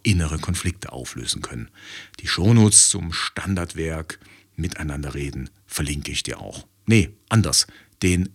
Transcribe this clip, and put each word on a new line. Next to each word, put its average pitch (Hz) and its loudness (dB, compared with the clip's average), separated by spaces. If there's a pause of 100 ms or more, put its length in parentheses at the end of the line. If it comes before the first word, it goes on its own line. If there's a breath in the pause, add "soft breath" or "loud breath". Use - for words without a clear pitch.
innere 82 0
Konflikte - -6
auflösen 60 -8
können. 58 -10 (500 loud breath)
Die 98 -12
Shownotes 107 6
zum 85 -4
Standardwerk 80 -4 (360 soft breath)
Miteinander 73 -6
reden 69 -6 (160)
verlinke 73 -6
ich 69 -4
dir - -8
auch. - -14 (200)
Nee, 107 6 (200)
anders. 87 2 (340 soft breath)
Den 92 2